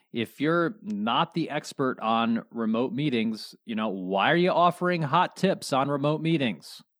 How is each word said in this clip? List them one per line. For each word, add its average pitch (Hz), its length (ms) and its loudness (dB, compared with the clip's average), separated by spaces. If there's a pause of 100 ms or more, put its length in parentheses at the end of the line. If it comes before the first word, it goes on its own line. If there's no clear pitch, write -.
(120)
If - 300 -6
you're 160 400 0
not 110 520 -2
the 160 160 -2
expert 139 520 -4
on 113 500 2
remote 113 400 0
meetings, 117 720 -2
you 117 120 -8
know, 110 120 -2
why 98 440 2
are 160 40 4
you 175 160 4
offering 175 500 2
hot 160 360 0
tips - 340 -2
on 135 160 2
remote 143 340 0
meetings? 139 600 -2 (180)